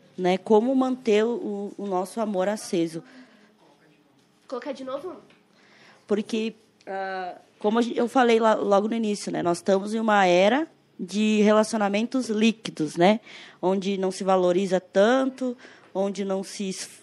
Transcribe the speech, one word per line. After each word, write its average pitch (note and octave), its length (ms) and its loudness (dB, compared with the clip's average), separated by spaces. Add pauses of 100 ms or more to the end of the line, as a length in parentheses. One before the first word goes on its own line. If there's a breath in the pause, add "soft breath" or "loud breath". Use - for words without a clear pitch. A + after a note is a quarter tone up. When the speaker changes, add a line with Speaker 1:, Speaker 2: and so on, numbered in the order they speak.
(160)
Speaker 1:
né, F#3 220 0
como A3 380 2
manter B3+ 480 0
o, G#3 520 -6
o G3+ 100 -10
nosso F#3+ 340 -4
amor G3 280 -2
aceso. E3 540 -4 (1400 soft breath)
Speaker 2:
Colocar C4 260 -10
de C4 120 -14
novo? C#4+ 320 -10 (920 soft breath)
Speaker 1:
Porque, A3 480 -4 (320)
ah, F#3+ 480 -8 (240)
como G#3+ 220 2
a - 20 4
gen-, A#3 140 -4
eu A#3+ 120 0
falei A#3 300 4
lá, A3 160 4
logo G3+ 320 2
no A3 80 -4
início, G#3 380 -4
né, D#3 100 -4
nós E3+ 160 0
estamos G3 340 0
em A3+ 60 -2
uma G#3 260 4
era G3+ 440 4 (300)
de G#3 440 0
relacionamentos G#3+ 840 2
líquidos, G#3+ 680 -2
né, F#3+ 220 6 (420 loud breath)
onde F#3+ 380 -2
não F#3+ 140 -2
se G3 100 -10
valoriza F#3 580 2
tanto, B3+ 760 0 (380 soft breath)
onde G3 300 -4
não G3 180 -4
se F#3+ 260 -8
es-, - 200 -10 (140)